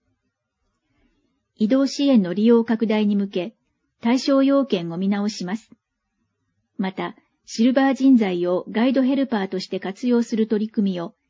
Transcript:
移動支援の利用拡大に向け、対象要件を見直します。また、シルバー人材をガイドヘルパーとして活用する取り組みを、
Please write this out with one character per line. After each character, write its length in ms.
移 120
動 180
支 220
援 140
の 100
利 140
用 180
拡 220
大 200
に 100
向 120
け、 260
対 180
象 260
要 200
件 280
を 40
見 120
直 200
し 160
ま 120
す。 140
ま 160
た、 240
シ 140
ル 80
バ 200
ー 20
人 220
材 300
を 240
ガ 160
イ 60
ド 100
ヘ 140
ル 100
パ 120
ー 100
と 100
し 100
て 120
活 260
用 160
す 140
る 100
取 200
り 40
組 220
み 80
を、 140